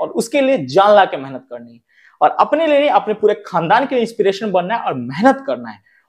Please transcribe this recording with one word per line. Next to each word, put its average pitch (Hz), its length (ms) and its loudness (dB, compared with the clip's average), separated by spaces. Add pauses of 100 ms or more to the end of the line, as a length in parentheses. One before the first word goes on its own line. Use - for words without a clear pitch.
और 160 100 -4
उसके 277 300 -2
लिए 262 260 2
जान 196 280 4
ला 196 100 6
के 180 120 -6
मेहनत 135 340 -12
करनी 120 220 -16
है। 117 80 -20 (400)
और 156 100 4
अपने 294 360 0
लिए 294 120 2
नहीं, 294 120 2
अपने 208 240 0
पूरे 214 200 2 (120)
खानदान 190 400 0
के 269 80 -6
लिए 240 80 0
इंस्पिरेशन 202 500 -2
बनना 180 220 -2
है 233 80 -4
और 185 120 -4
मेहनत 160 520 0
करना 120 240 -6
है। 104 80 -18 (300)